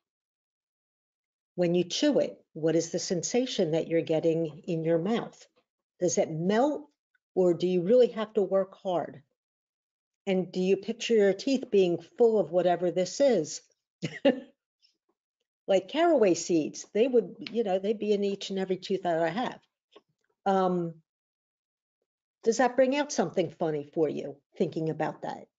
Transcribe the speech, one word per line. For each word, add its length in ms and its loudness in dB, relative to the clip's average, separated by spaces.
When 180 0
you 100 2
chew 360 0
it, 340 -6
what 220 0
is 160 0
the 80 -4
sensation 720 -2
that 160 -2
you're 140 0
getting 640 -2
in 160 -4
your 160 2
mouth? 480 -4
Does 200 0
it 100 0
melt, 580 0
or 220 4
do 120 -2
you 140 2
really 280 4
have 240 -8
to 100 2
work 320 -2
hard? 480 -4
And 260 -2
do 80 -6
you 180 2
picture 380 -4
your 180 4
teeth 380 -2
being 260 4
full 220 4
of 120 0
whatever 400 2
this 280 -2
is? 420 2
<laughs> 60 6
Like 180 2
caraway 460 4
seeds, 640 -2
they 120 2
would, 280 0
you 120 -2
know, 140 0
they'd 220 -2
be 120 -2
in 120 0
each 260 -4
and 80 -4
every 200 -2
tooth 260 -6
that 180 0
I 80 0
have. 300 -6
Um, 480 0
does 140 2
that 180 2
bring 200 2
out 160 -2
something 400 -2
funny 420 -4
for 160 0
you, 280 -8
thinking 320 -2
about 320 -6
that, 240 -12